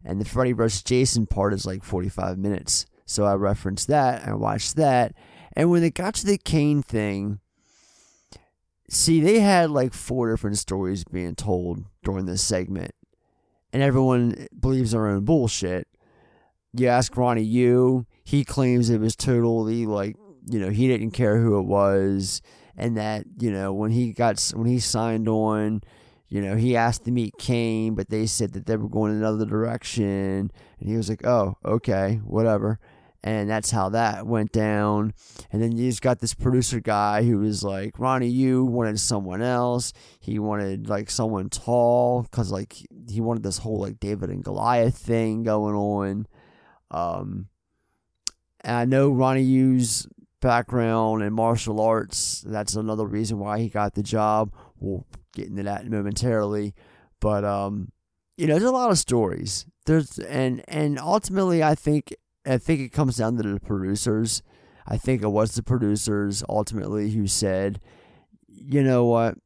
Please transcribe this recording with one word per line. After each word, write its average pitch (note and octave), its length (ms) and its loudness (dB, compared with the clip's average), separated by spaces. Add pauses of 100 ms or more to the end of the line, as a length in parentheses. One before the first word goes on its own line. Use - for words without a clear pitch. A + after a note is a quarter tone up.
and F#2+ 160 -4
the G#2 60 -2
Freddy B2 260 0
versus A2+ 300 0
Jason B2 440 2
part G2+ 280 0
is, G2 100 -6
like, F#2 180 -6
forty-five F#2 540 -4
minutes. G2 480 -2 (240)
So G#2 160 0
I G2+ 100 4
referenced G2 520 -2
that, C3 400 2
I G#2 80 -4
watched G#2+ 420 -2
that, C3 360 4 (400)
and E3 180 2
when E3+ 140 4
it D#3+ 100 0
got F#3 220 -4
to - 100 -4
the G3+ 120 4
Kane D3 440 2
thing, G#2 560 -2 (1500)
see, E3 320 4
they G#3 200 6
had, F3+ 300 6
like, C3 220 0
four B2 380 -2
different G#2 280 -2
stories F#2 460 -4
being F2+ 300 -6
told F2+ 500 -4 (200)
during F#2+ 220 -2
this F#2 160 -4
segment, F#2 500 -4 (800)
and C3+ 100 2
everyone B2+ 640 2 (120)
believes C3 340 2
their A2 140 2
own G2+ 180 0
bullshit. G#2+ 640 0 (840)
You B2 160 2
ask A#2+ 280 2
Ronnie A#2+ 260 2
Yu, B2 640 4 (180)
he C#3 200 2
claims B2 460 2
it A2 100 2
was A2 160 0
totally, A#2 680 0
like, G#2 300 -4 (320)
you A2+ 120 -2
know, F#2+ 100 -2
he A2+ 180 2
didn't A2+ 240 0
care A2+ 280 2
who A2 180 4
it F#2+ 80 0
was, G2 760 2 (340)
and A#2 200 -2
that, G#2+ 280 -4 (140)
you A#2+ 120 0
know, G2 220 -2
when G#2+ 180 -2
he A#2 220 0
got A#2 240 2
s-, - 180 -4
when A2+ 120 -2
he B2 120 2
signed A2+ 500 0
on, G#2+ 520 0 (480)
you G2+ 140 -4
know, G2 140 -2
he A#2+ 200 2
asked A#2 280 0
to A#2+ 60 -4
meet A#2 280 -2
Kane, A2+ 560 -2
but G2 160 -6
they A2 160 -2
said G2+ 260 -2
that F#2+ 140 -10
they A2 100 0
were G#2+ 120 -6
going G#2+ 240 0
another G#2+ 340 -2
direction, G2+ 1040 -2 (300)
and - 80 -8
he A2 80 -2
was G#2 120 -2
like, A2 160 -6
"Oh, G#2 400 2
okay, G#2 600 0
whatever." G#2+ 540 0 (440)
And G#2 280 -2
that's A2 220 -2
how F#2+ 160 0
that G#2+ 380 0
went A2 260 -2
down. G#2+ 600 0 (380)
And G#2+ 120 -2
then A#2 100 0
you A#2+ 160 0
just A#2 140 -4
got B2 180 2
this - 140 -4
producer B2 440 0
guy G#2 460 0
who A#2 140 4
was G#2 260 -2
like, G2 340 -6
"Ronnie B2+ 300 0
Yu C3 360 2
wanted A#2 360 0
someone G2 420 -2
else." B2 500 0 (280)
He A2+ 180 -6
wanted, G#2 500 -4
like, G#2 220 -4
someone G#2+ 380 -2
tall, B2 840 2
'cause, G#2 220 -2
like, G2+ 220 -6 (340)
he G#2+ 120 -4
wanted A2+ 220 -2
this G2 160 -4
whole, A2 220 -6
like, G#2+ 180 -8
David F#2+ 320 -6
and F#2+ 140 -8
Goliath A2+ 520 0
thing A2+ 460 -2
going G#2+ 320 0
on. G2+ 520 -2 (640)
Um, F#2+ 560 -6 (1120)
and A#2+ 160 -4
I A#2+ 80 0
know C3+ 260 4
Ronnie C3 320 2
Yu's C3 640 2 (340)
background A2+ 800 0
in G#2 100 -2
martial A2+ 480 0
arts. - 640 -2
That's G#2 280 -6
another G#2+ 320 -2
reason G#2 320 -4
why G#2 220 -4
he A#2 80 -2
got G#2 260 -2
the G#2 80 -2
job. G#2+ 500 0 (260)
We'll F#2+ 280 -8 (260)
get - 160 -10
into G2+ 160 -8
that G2+ 240 -4
momentarily. G#2 840 -2 (460)
But, G#2 240 0
um, G2+ 480 -4 (440)
you D#3+ 100 0
know, D3+ 120 4
there's A#3+ 120 2
a C4 40 0
lot B3 160 2
of F3 80 4
stories. - 680 -2 (200)
There's, D#3 320 0
and, C3 500 -2
and D3 300 -2
ultimately, F#3 640 0
I D#3 120 4
think, - 400 -2 (300)
I C3 140 0
think D#3 220 0
it B2+ 120 -8
comes C3+ 240 2
down A#2 220 0
to A2 40 -2
the G2+ 180 -4
producers. G#2+ 840 -2 (440)
I G#2+ 120 -4
think B2 240 0
it G#2+ 60 0
was G#2+ 260 2
the A2+ 80 -2
producers G#2 840 0
ultimately G#2 640 -2
who G#2+ 160 0
said, G2 540 0 (680)
"You C#3 360 0
know B2+ 220 4
what? A#2 400 2